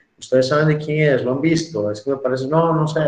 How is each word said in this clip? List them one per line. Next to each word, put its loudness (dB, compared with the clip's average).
¿ustedes 0
saben 2
de 2
quién 0
es? 0
¿Lo -2
han -2
visto? 0
Es -8
que -6
me 0
parece, -4
no, 2
no 0
sé", -2